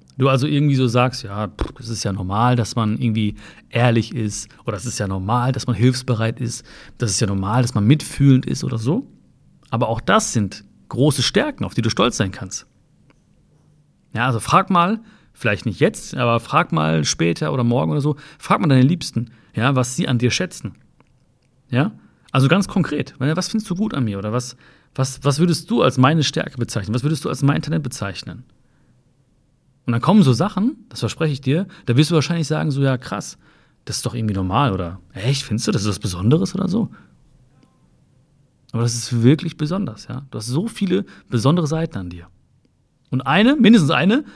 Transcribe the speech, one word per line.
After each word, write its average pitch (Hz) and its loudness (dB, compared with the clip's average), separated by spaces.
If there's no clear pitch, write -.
Du 131 2
also 135 2
irgendwie 147 2
so 131 4
sagst, 123 0
"Ja, 101 -6
pff, - -6
das 110 -14
ist 110 -6
ja 101 -2
normal, 101 2
dass 120 -2
man 110 0
irgendwie 107 0
ehrlich 117 2
ist 107 -6
oder 107 -6
das 113 -10
ist - -6
ja 101 -2
normal, 107 -2
dass 110 -4
man 120 0
hilfsbereit 113 0
ist, 117 -6
das 117 0
ist 92 -2
ja 113 2
normal, 98 0
dass 117 -2
man 104 2
mitfühlend 139 4
ist" 135 -4
oder 127 -4
so. 147 -2
Aber 123 0
auch 113 -2
das 214 2
sind 104 -2
große 131 2
Stärken, 285 -2
auf - -8
die 117 -2
du 113 0
stolz 202 0
sein 95 -2
kannst. - -14
Ja, 117 0
also 117 0
frag 190 0
mal, 185 2
vielleicht 104 -2
nicht 104 -4
jetzt, - 0
aber 120 2
frag 160 -2
mal 160 0
später 160 -2
oder 127 -2
morgen 131 2
oder 151 0
so, 147 0
frag 285 -2
mal 294 0
deine 131 6
Liebsten, 139 -2
ja, 131 0
was 127 -2
sie - -2
an 123 0
dir 120 2
schätzen. - -6
Ja? 156 2
Also 135 4
ganz 131 2
konkret, - -2
was 160 -2
findest 214 -4
du 175 -2
gut 208 -4
an 131 -2
mir 101 -2
oder 98 -4
was, 123 -6
was, - -4
was 143 0
würdest 175 0
du 233 2
als 127 2
meine 147 4
Stärke - -4
bezeichnen? 107 -4
Was 123 -2
würdest 147 -2
du - -2
als - -4
mein 147 2
Talent 156 -4
bezeichnen? 117 -10
Und 123 -4
dann 117 -2
kommen 196 6
so 135 6
Sachen, 196 -2
das - -14
verspreche 151 -2
ich 127 -8
dir, 165 -2
da 120 2
wirst 151 4
du 170 2
wahrscheinlich 160 0
sagen, 156 -2
so, 135 -2
"Ja, 135 2
krass, - -8
das - -8
ist - -8
doch - -4
irgendwie 110 -2
normal", 95 0
oder, 90 -6
"Echt, 131 -2
findest - -4
du, 110 0
das 98 0
ist 104 0
was 98 -4
Besonderes?" 104 0
oder - -4
so. 208 -2
Aber 120 -2
das 117 0
ist 117 -2
wirklich 151 4
besonders, 151 -6
ja. 127 -12
Du - -10
hast 110 -10
so 143 -4
viele 190 -2
besondere 143 2
Seiten 160 -4
an 90 -8
dir. 85 -16
Und 131 -4
eine, 214 4
mindestens 202 8
eine, 196 2